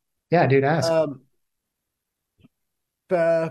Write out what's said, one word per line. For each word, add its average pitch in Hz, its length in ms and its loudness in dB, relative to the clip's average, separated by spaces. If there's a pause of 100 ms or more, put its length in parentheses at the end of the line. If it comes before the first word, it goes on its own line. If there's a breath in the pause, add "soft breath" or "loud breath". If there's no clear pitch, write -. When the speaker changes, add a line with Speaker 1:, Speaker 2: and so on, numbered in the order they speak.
(300)
Speaker 1:
Yeah, 160 160 2
dude, 135 180 2
ask. 156 260 -2
Speaker 2:
Um, 156 320 -2 (1900)
uh, 165 400 0